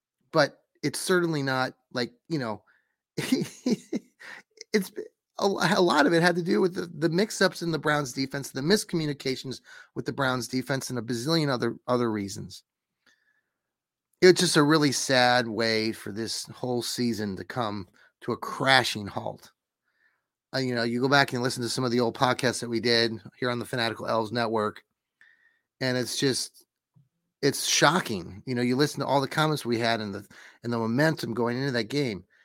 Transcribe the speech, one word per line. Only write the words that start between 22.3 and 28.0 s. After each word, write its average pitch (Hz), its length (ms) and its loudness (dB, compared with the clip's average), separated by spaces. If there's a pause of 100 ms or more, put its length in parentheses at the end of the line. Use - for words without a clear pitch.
that 117 80 -8
we 117 100 -2
did 117 320 2 (260)
here 123 120 -2
on 120 100 -4
the 117 60 -8
Fanatical 113 420 -4
Elves 113 240 -2
Network, 110 520 -2 (1000)
and 127 160 0
it's 120 200 -4
just, - 480 -2 (760)
it's 139 240 0
shocking. 113 800 0